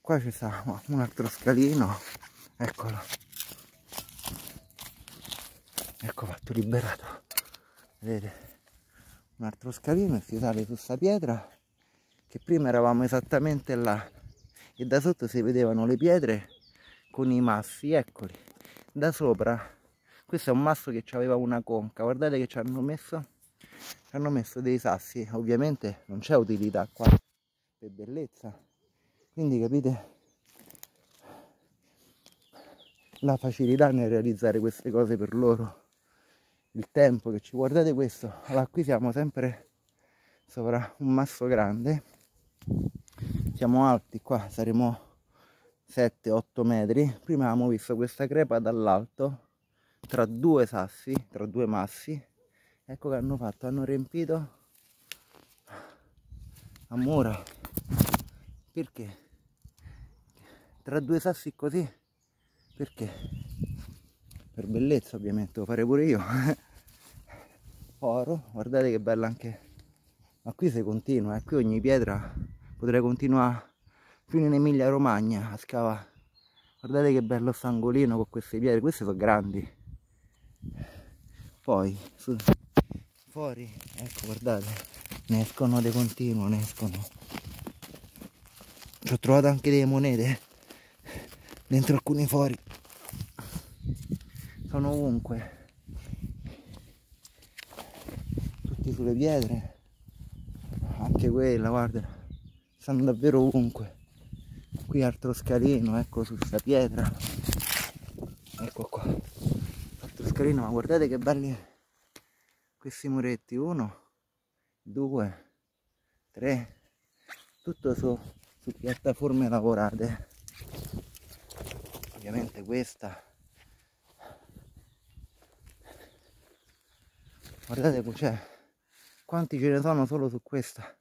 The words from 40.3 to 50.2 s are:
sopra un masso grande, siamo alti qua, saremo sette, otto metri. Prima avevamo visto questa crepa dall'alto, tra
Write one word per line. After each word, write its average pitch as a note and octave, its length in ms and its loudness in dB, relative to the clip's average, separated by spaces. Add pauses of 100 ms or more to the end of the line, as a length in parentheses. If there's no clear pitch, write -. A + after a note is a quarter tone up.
sopra A#2+ 520 -2
un C3+ 160 2
masso C3 320 0
grande, A#2 560 2 (1500)
siamo B2+ 320 4
alti A#2 340 0
qua, G#2+ 280 -4
saremo A2+ 600 0 (840)
sette, A#2 380 2
otto A2+ 340 0
metri. A#2 420 4 (160)
Prima C#3+ 220 0
avevamo A#2+ 240 2
visto A#2 280 -2
questa B2 300 -4
crepa C3 320 0
dall'alto, A#2 880 0 (520)
tra A#2+ 240 0